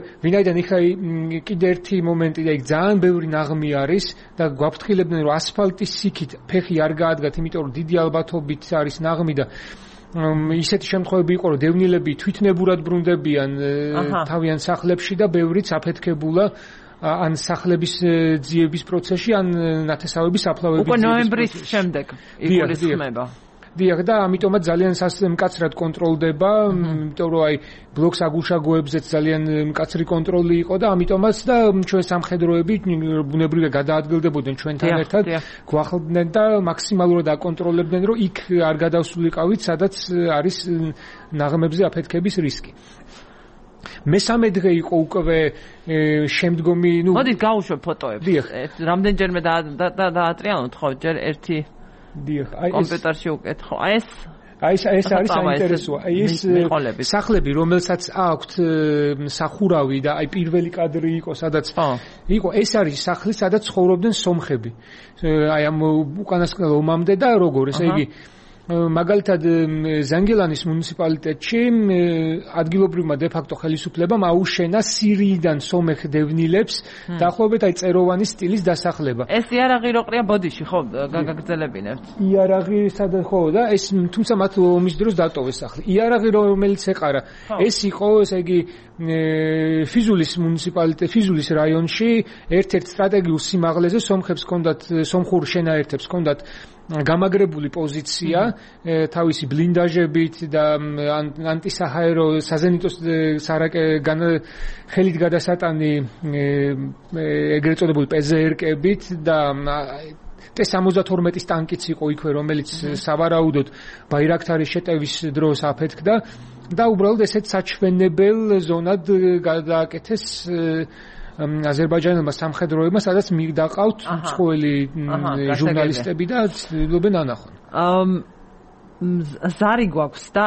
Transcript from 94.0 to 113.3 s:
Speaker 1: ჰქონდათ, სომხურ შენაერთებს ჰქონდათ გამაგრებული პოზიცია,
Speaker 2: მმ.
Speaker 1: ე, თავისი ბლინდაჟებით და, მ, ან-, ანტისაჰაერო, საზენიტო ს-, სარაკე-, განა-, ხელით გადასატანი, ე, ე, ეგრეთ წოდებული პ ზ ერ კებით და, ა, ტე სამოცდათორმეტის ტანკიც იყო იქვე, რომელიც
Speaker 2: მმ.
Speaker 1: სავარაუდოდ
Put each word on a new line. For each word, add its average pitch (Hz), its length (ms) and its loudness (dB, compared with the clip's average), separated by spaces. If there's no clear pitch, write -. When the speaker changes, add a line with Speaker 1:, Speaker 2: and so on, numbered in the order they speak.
Speaker 1:
ჰქონდათ, 165 360 -2
სომხურ 175 440 0
შენაერთებს 156 640 -2
ჰქონდათ 156 320 -2
გამაგრებული 165 800 0
პოზიცია, 160 680 -4
Speaker 2:
მმ. 226 160 0
Speaker 1:
ე, 160 260 0
თავისი 160 400 -2
ბლინდაჟებით 165 960 2
და, 151 300 0
მ, 147 260 -4
ან-, 147 320 -2
ანტისაჰაერო, 165 800 0
საზენიტო 170 480 0
ს-, 160 500 0
სარაკე-, 156 640 0
განა-, 160 380 0
ხელით 185 300 2
გადასატანი, 165 760 0
ე, 143 480 -4
ე, 160 100 -4
ეგრეთ 151 260 2
წოდებული 151 280 2
პ 156 120 2
ზ 147 160 0
ერ 156 200 4
კებით 170 680 -2
და, 156 140 2
ა, 143 220 -4
ტე - 160 -2
სამოცდათორმეტის 185 840 0
ტანკიც 165 420 -4
იყო 156 200 -4
იქვე, 151 200 -4
რომელიც 147 400 -2
Speaker 2:
მმ. 147 300 -6
Speaker 1:
სავარაუდოდ 160 680 2